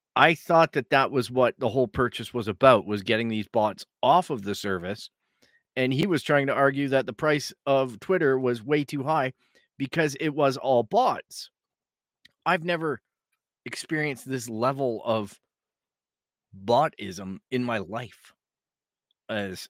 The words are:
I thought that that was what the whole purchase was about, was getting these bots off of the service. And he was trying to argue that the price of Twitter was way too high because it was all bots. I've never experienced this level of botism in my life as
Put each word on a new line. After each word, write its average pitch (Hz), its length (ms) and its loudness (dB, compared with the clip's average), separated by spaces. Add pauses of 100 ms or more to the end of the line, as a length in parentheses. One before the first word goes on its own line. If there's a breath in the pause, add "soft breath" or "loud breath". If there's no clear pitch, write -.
(140)
I 156 220 6
thought 165 380 2
that 139 160 -4
that 135 200 4
was 123 220 -2
what 123 260 2
the 127 120 -2
whole 123 180 0
purchase 117 460 -4
was 110 160 -4
about, 110 360 6
was 104 160 -4
getting 113 280 0
these 107 180 -4
bots 104 380 0 (180)
off 165 260 4
of 120 140 -6
the 101 100 -4
service. 95 560 -6 (680)
And 131 160 0
he 147 120 0
was 165 160 0
trying 143 260 2
to 135 60 0
argue 139 360 2
that 131 160 2
the 120 80 -8
price 151 400 -2 (120)
of 135 360 0
Twitter 156 360 2
was 123 240 -2
way 147 220 0
too 139 200 -6
high 143 280 -2 (460)
because 139 420 -2
it 151 160 -4
was 139 220 2
all 123 260 2
bots. - 680 -2 (960)
I've 165 200 0
never 160 360 -4 (640)
experienced 151 640 -6
this 127 220 -6
level 123 560 -2
of 110 340 -2 (1300)
botism 101 720 -2 (100)
in 123 140 -2
my 120 140 -2
life 104 560 -10 (960)
as 98 400 -8